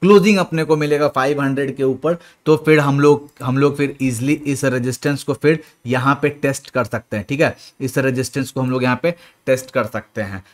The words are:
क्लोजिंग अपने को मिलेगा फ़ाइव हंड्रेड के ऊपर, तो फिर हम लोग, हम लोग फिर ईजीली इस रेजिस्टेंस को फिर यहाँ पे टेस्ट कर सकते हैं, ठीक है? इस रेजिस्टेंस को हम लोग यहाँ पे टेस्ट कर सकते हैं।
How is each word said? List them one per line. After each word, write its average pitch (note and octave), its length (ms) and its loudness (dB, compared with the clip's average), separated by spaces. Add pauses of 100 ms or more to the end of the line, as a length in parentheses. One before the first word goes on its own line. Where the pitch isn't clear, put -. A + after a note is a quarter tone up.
क्लोजिंग G3+ 360 6
अपने D#3+ 260 -2
को D3+ 140 2
मिलेगा D3 300 2
फ़ाइव C#3 340 -2
हंड्रेड C#3 340 -2
के C#3 80 -4
ऊपर, D3+ 340 -2 (280)
तो D#3 120 4
फिर D#3 220 4
हम C#3+ 200 0
लोग, D3 300 4 (140)
हम B2+ 140 -2
लोग C#3+ 200 2
फिर C#3 240 -4
ईजीली C3 320 -2
इस C#3+ 300 -4
रेजिस्टेंस B2+ 600 -2
को C#3 100 -4
फिर D3+ 300 0 (240)
यहाँ B2+ 340 0
पे D3 80 0
टेस्ट C#3 400 -4
कर B2+ 140 -2
सकते A2 340 -8
हैं, G2+ 120 -6
ठीक C#3+ 120 -2
है? B2 160 0 (240)
इस C3+ 160 -6
रेजिस्टेंस C3 540 -2
को C3 100 -6
हम B2+ 100 -2
लोग B2+ 120 -2
यहाँ B2 200 0
पे E3+ 80 0 (340)
टेस्ट C3 260 -2
कर B2 120 -2
सकते G#2+ 380 -8
हैं। G2 220 -10 (100)